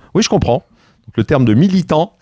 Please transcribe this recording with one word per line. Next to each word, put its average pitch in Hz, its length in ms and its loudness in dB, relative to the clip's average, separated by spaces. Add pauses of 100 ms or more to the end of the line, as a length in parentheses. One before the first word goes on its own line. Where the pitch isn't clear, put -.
(140)
Oui, - 100 0
je - 60 -6
comprends. 131 340 -2 (440)
Donc, - 100 -12
le 113 80 0
terme 135 180 0
de 110 120 2
militant, 170 680 0